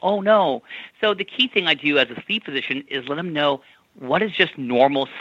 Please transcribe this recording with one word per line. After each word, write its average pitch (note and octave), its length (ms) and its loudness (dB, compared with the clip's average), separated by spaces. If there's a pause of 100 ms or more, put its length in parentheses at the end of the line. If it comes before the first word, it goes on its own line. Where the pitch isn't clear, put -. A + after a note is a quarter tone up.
Oh G3 180 0
no." G3 420 2 (380)
So G#3+ 120 2
the G3 120 -6
key B3+ 240 -2
thing F#3 180 -2
I D#3+ 80 2
do D3 240 0
as B2 120 4
a A#2 140 -12
sleep G#3+ 200 -6
physician C#3 440 -6
is C3 200 -8
let C#3+ 80 -4
them F3 160 -6
know D3 300 0 (380)
what C#3+ 220 0
is A3 80 -2
just - 260 0
normal C3+ 520 2 (120)